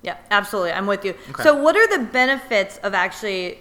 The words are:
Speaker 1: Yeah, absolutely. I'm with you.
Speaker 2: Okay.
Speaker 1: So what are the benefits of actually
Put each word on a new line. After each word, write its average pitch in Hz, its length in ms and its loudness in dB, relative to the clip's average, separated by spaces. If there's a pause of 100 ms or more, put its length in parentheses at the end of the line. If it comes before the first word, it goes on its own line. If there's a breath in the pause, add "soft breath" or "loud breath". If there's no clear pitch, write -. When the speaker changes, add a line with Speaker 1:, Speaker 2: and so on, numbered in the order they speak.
Speaker 1:
Yeah, 180 140 -8 (120)
absolutely. 202 420 0
I'm 196 140 -4
with 196 180 -2
you. 190 120 -6 (160 loud breath)
Speaker 2:
Okay. - 120 -6
Speaker 1:
So 294 120 6
what 302 200 4
are 440 120 6 (100)
the 240 80 -2
benefits 254 720 0
of 202 160 -6
actually 185 680 -4